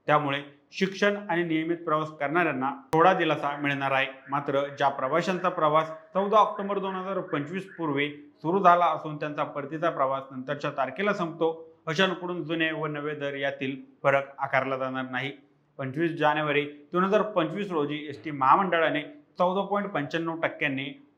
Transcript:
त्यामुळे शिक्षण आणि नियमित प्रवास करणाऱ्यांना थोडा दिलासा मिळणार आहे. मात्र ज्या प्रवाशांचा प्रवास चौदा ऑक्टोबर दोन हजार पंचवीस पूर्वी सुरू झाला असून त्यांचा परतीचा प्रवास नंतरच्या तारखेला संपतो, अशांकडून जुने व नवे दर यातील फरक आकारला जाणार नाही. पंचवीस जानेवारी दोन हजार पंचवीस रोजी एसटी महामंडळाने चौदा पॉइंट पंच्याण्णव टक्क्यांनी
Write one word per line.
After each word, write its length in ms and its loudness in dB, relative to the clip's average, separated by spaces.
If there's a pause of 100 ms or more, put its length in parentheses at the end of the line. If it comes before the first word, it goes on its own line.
त्यामुळे 340 4 (320)
शिक्षण 440 0 (120)
आणि 160 0
नियमित 320 -2
प्रवास 340 -2
करणाऱ्यांना 600 0 (220)
थोडा 220 8
दिलासा 420 0
मिळणार 360 -2
आहे. 140 4 (240)
मात्र 360 0 (120)
ज्या 100 4
प्रवाशांचा 600 0
प्रवास 420 2 (240)
चौदा 220 2
ऑक्टोबर 420 2
दोन 160 -4
हजार 280 -6
पंचवीस 540 -6
पूर्वी 320 -2 (340)
सुरू 200 2
झाला 240 8
असून 300 -2
त्यांचा 280 -4
परतीचा 460 -2
प्रवास 400 0
नंतरच्या 400 -6
तारखेला 420 -2
संपतो, 520 -2 (220)
अशांकडून 560 0
जुने 280 -2
व 160 -4
नवे 280 -6
दर 200 -6
यातील 420 -4 (260)
फरक 360 2
आकारला 380 0
जाणार 340 -4
नाही. 200 -4 (480)
पंचवीस 340 -2
जानेवारी 500 2 (300)
दोन 120 2
हजार 180 4
पंचवीस 480 -2
रोजी 380 -2
एसटी 220 -10
महामंडळाने 720 4 (380)
चौदा 280 2
पॉइंट 220 -2
पंच्याण्णव 520 -4
टक्क्यांनी 520 -2 (260)